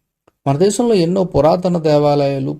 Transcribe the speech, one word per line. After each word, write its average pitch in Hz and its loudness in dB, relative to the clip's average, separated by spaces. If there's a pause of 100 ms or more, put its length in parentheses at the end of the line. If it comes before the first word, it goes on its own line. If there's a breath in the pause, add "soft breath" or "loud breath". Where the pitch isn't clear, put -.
(460)
మన 139 0
దేశంలో 220 0 (100)
ఎన్నో 185 -2 (120)
పురాతన 175 0 (100)
దేవాలయాలు, 143 0